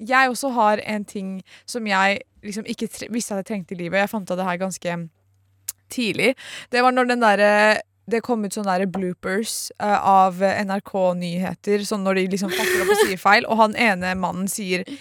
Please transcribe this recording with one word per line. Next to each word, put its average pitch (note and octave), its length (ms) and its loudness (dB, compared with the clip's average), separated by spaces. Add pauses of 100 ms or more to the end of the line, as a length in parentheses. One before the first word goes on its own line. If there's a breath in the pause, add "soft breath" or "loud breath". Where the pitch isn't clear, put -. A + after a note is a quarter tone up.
jeg B3+ 300 2
også C4 240 -4
har G#3+ 320 2
en G#3+ 180 -4
ting F#3+ 380 -10 (240 soft breath)
som A#3 200 -8
jeg G3 360 2 (180)
liksom G#3 240 -10
ikke A#3 240 -6
tre-, - 220 -12
visste A3 240 -4
at G3 80 -4
jeg - 80 -12
trengte G3 240 -8
i F3 80 -10
livet. F3 180 -2
Jeg G3+ 80 0
fant G3+ 220 -6
av F3+ 80 -2
det F#3 80 -4
her F3+ 100 -2
ganske F3+ 380 -6 (960)
tidlig. A3 400 0 (400 loud breath)
Det B3 120 2
var B3+ 120 4
når B3+ 160 2
den A#3+ 100 2
der, G#3 240 6
eh, G#3 360 4 (280)
det A3 160 0
kom A3+ 200 -2
ut F#3+ 80 -6
sånne G3 260 -2
der G3 80 0
bloopers, F#3 920 -4
eh, G#3 200 2
av F#3+ 440 4
N G3 280 0
R G3+ 100 -2
K - 220 -4 (120)
Nyheter, F3+ 720 -2
sånn G3+ 180 -4
når F#3+ 140 0
de F#3 120 2
liksom G3 220 -2
fucker F#4 320 0
opp F#4+ 120 2
og G#4 80 4
sier G3+ 180 0
feil, G#3 260 4
og A3 120 0
han G#3+ 180 4
ene F#3 400 0
mannen F3+ 320 -4
sier F#3 360 -4 (160 loud breath)